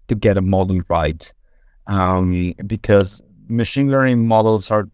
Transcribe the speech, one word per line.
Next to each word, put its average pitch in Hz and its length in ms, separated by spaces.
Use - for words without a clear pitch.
to 127 60
get 104 200
a 98 60
model 92 480
right, 80 440
um, 92 640
because 101 540
machine 117 420
learning 131 380
models 110 440
are 107 220